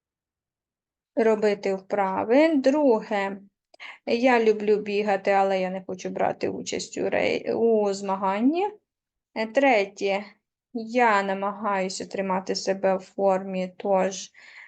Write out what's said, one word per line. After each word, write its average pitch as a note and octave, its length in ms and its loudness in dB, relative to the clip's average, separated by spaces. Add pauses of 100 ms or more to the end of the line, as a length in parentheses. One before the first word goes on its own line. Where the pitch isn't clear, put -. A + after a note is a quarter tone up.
(1160)
робити G#3 600 2
вправи. G#3 800 2
Друге, A3 800 2 (680)
я A#3+ 380 4
люблю G#3 340 4
бігати, G3+ 540 0
але G3 300 2
я F#3 80 -2
не F#3 180 -6
хочу F#3 220 -10
брати - 400 -2
участь - 480 -8
у F#3+ 120 -2
рей-, - 440 -2
у G#3+ 400 2
змаганні. G3+ 760 -2 (640)
Е, A3 120 -4
третє, G3+ 800 0 (480)
я A3+ 500 2
намагаюся G3 800 -4
тримати F#3+ 500 -4
себе F#3+ 400 0
в F#3+ 40 -4
формі, F#3+ 800 -2
тож, F#3+ 540 -2 (360)